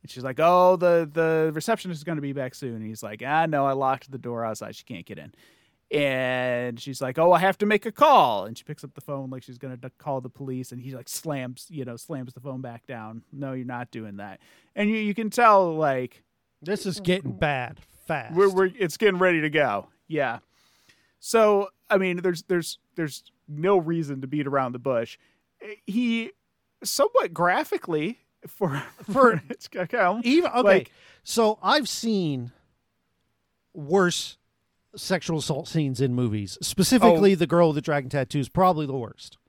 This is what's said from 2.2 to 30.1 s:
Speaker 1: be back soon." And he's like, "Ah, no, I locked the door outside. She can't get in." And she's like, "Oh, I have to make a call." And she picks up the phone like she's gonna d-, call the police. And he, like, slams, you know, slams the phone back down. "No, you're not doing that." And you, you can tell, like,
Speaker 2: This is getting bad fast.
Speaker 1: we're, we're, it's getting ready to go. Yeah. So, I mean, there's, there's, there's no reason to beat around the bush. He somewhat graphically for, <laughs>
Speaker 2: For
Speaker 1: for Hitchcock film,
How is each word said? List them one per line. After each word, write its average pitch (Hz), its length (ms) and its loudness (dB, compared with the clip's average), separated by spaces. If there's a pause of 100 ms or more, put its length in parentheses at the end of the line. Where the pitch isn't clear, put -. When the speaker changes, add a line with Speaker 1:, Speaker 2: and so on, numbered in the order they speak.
Speaker 1:
be 139 100 -6
back 135 220 -8
soon." 120 220 -10
And 110 100 -10
he's 107 160 -12
like, 107 240 -12
"Ah, 156 200 2
no, 143 200 2
I 139 60 2
locked 135 380 -2
the 131 80 -12
door 117 280 -6
outside. 107 300 -8
She - 80 -20
can't 85 200 -14
get - 140 -16
in." 73 160 -20 (560)
And 127 880 -2
she's 135 220 -12
like, 131 180 -4
"Oh, 170 140 6
I 170 60 6
have 190 200 2
to 208 80 0
make 208 200 2
a 214 60 -6
call." 151 520 6
And 113 140 -10
she - 40 -20
picks - 220 -14
up 139 100 -18
the 143 60 -18
phone 139 300 -10
like 131 120 -12
she's 123 140 -20
gonna 127 220 -14
d-, 127 180 -16
call 135 240 -6
the 127 80 -14
police. 131 420 -10
And 123 100 -14
he, 131 140 -14
like, 117 140 -16
slams, 131 640 -8
you 139 160 -10
know, 120 100 -12
slams 127 380 -12
the 120 60 -18
phone 131 200 -12
back 117 260 -14
down. 113 360 -14 (100)
"No, 139 220 -10
you're 127 100 -8
not 120 260 -10
doing 107 280 -12
that." 101 220 -14 (360)
And 208 140 0
you, 220 60 0
you 208 180 -2
can 220 160 -4
tell, 202 440 6
like, 135 480 -2 (380)
Speaker 2:
This 185 240 -6
is 190 160 -6
getting 180 320 -2
bad 139 480 -4 (260)
fast. 143 300 -6
Speaker 1:
we're, 196 140 6
we're, 190 280 2
it's 175 200 -2
getting 196 200 2
ready 180 220 4
to 156 100 0
go. 127 380 0 (180)
Yeah. 135 320 -2 (840)
So, 208 480 4 (220)
I 214 80 4
mean, 185 200 0
there's, 175 260 -2
there's, 175 340 -2 (160)
there's 156 300 -6 (240)
no 160 300 0
reason 156 420 -4
to 135 80 -10
beat 143 180 -2
around 135 260 0
the 127 60 -10
bush. 120 400 -2 (680)
He 226 440 -2 (540)
somewhat 285 500 0
graphically 175 840 -2 (280)
for, 143 360 -4 (100)
<laughs> - 120 -20
Speaker 2:
For 208 80 -8
Speaker 1:
for 240 240 6 (120)
Hitchcock - 420 -10
film, 214 320 2